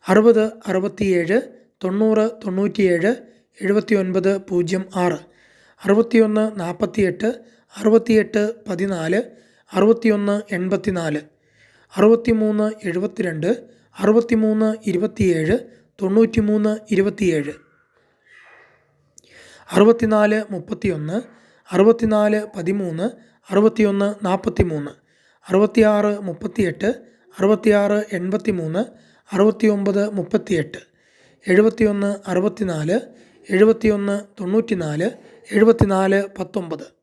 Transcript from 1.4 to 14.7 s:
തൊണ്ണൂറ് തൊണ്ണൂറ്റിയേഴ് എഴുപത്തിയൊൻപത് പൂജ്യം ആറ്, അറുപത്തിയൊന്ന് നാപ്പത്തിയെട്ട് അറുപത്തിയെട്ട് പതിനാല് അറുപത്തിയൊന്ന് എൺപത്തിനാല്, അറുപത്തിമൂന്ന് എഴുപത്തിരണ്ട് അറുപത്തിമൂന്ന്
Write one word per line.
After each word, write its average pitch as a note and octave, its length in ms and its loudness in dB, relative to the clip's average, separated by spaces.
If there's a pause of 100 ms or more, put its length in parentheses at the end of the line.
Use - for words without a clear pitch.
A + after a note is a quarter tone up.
തൊണ്ണൂറ് G#3+ 440 0 (120)
തൊണ്ണൂറ്റിയേഴ് F#3+ 760 0 (460)
എഴുപത്തിയൊൻപത് G3 720 0 (160)
പൂജ്യം F3+ 380 -2 (120)
ആറ്, F3 220 0 (640)
അറുപത്തിയൊന്ന് G#3+ 640 2 (120)
നാപ്പത്തിയെട്ട് F3+ 760 -2 (440)
അറുപത്തിയെട്ട് G#3+ 680 2 (200)
പതിനാല് F3+ 560 -2 (520)
അറുപത്തിയൊന്ന് G3+ 640 2 (180)
എൺപത്തിനാല്, F3+ 680 -4 (720)
അറുപത്തിമൂന്ന് G#3+ 760 2 (160)
എഴുപത്തിരണ്ട് F3 680 -4 (460)
അറുപത്തിമൂന്ന് A3 760 2 (160)